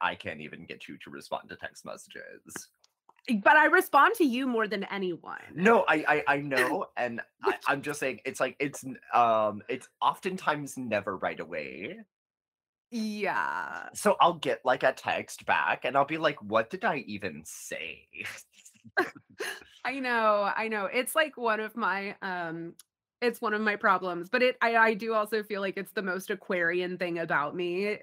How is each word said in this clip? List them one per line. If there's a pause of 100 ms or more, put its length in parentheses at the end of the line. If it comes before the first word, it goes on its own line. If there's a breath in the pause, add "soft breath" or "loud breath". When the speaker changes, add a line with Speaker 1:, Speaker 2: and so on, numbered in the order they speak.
Speaker 1:
I
can't
even
get
you
to
respond
to
text
messages. (600)
Speaker 2:
Eh,
but
I
respond
to
you
more
than
anyone.
Speaker 1:
No,
I,
I, (100)
I
know,
Speaker 2:
<laughs>
Speaker 1:
and (200)
I,
I'm
just
saying,
it's
like,
it's
n-, (160)
um,
it's (140)
oftentimes
never
right
away. (920)
Speaker 2:
Yeah.
Speaker 1:
So
I'll
get,
like,
a
text
back,
and
I'll
be
like,
"What
did
I
even
say?"
<laughs> (500)
Speaker 2:
<laughs>
I
know,
I
know,
it's,
like,
one
of
my,
um, (460)
it's
one
of
my
problems,
but
it,
I,
I
do
also
feel
like
it's
the
most
Aquarian
thing
about
me